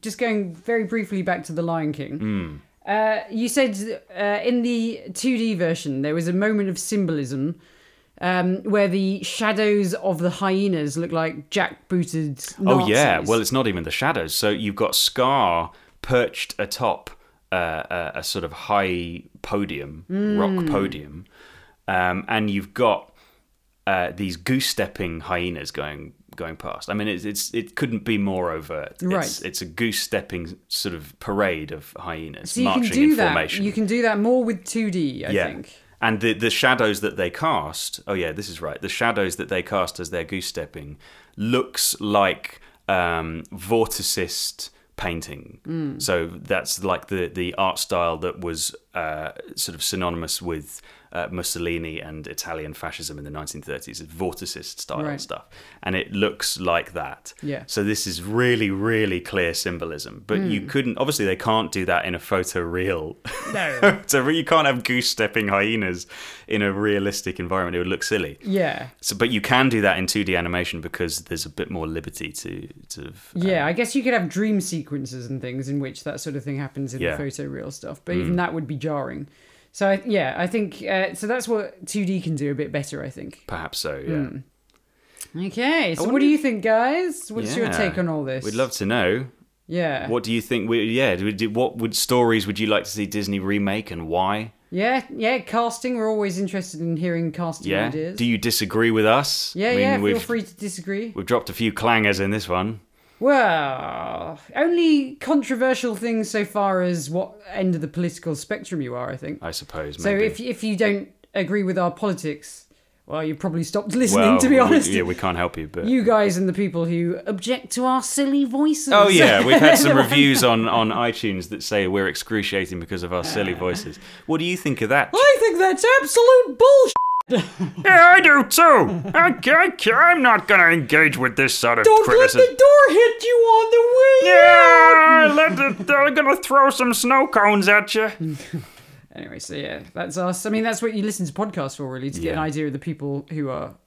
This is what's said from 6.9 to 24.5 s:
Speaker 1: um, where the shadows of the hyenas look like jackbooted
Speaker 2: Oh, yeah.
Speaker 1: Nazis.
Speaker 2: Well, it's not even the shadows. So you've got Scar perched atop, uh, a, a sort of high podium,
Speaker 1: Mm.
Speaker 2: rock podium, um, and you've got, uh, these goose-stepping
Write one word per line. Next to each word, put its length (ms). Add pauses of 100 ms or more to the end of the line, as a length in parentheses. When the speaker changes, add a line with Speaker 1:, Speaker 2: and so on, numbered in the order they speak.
Speaker 1:
um, 440
where 240
the 360
shadows 720
of 240
the 100
hyenas 680
look 140
like 380
jackbooted 1040 (100)
Speaker 2:
Oh, 220
yeah. 300
Speaker 1:
Nazis. 120
Speaker 2:
Well, 120
it's 100
not 160
even 160
the 80
shadows. 440
So 160
you've 240
got 200
Scar 760 (320)
perched 560
atop, 500 (420)
uh, 320 (320)
a, 40
a 40
sort 220
of 80
high 720 (180)
podium, 680
Speaker 1:
Mm. 300
Speaker 2:
rock 280
podium, 580 (600)
um, 420
and 200
you've 240
got, 400 (720)
uh, 300
these 220
goose-stepping 840